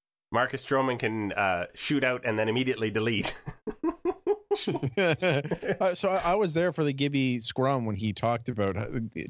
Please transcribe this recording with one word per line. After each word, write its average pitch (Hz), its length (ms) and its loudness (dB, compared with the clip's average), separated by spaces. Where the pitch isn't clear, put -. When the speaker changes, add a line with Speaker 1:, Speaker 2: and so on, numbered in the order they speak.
Speaker 1:
Marcus 123 340 0
Stroman 131 320 2
can, 110 360 -2
uh, 92 420 2
shoot 143 280 0
out 127 220 0
and 110 140 2
then 110 100 2
immediately 113 400 0
delete. 110 580 0
<laughs> - 20 -8
Speaker 2:
<laughs> 349 1200 -2
Uh, 175 960 0
so 190 160 0
I, 185 220 2
I 185 40 4
was 196 200 2
there 170 160 2
for 160 120 -2
the 143 100 2
Gibby 135 460 2
scrum 127 460 0
when 107 100 -2
he 104 180 -2
talked 117 360 -2
about, 101 280 0
uh, 113 100 -4